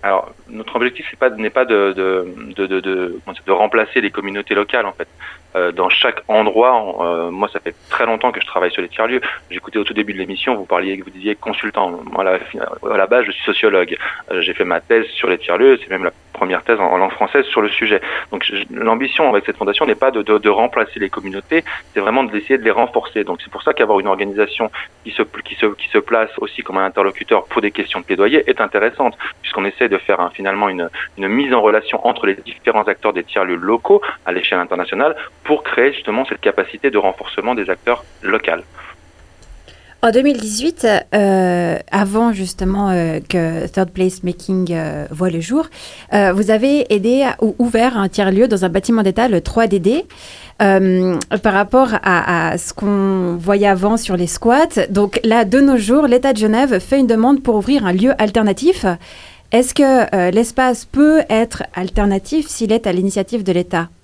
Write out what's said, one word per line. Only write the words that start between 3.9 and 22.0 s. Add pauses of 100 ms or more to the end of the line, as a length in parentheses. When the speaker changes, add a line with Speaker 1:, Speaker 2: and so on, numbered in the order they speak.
Speaker 1:
les
communautés
locales,
en
fait. (460)
Euh,
dans
chaque
endroit,
on,
euh,
moi,
ça
fait (140)
très
longtemps
que
je
travaille
sur
les
tiers-lieux. (300)
J'écoutais
au
tout
début
de
l'émission,
vous
parliez,
vous
disiez
consultant.
Moi,
à
la,
à
la
base,
je
suis
sociologue. (340)
Euh,
j'ai
fait
ma
thèse
sur
les
tiers-lieux,
c'est
même
la (200)
première
thèse
en,
en
langue
française
sur
le
sujet. (320)
Donc,
je, (100)
l'ambition
avec
cette
fondation
n'est
pas
de,
de,
de
remplacer
les
communautés, (280)
c'est
vraiment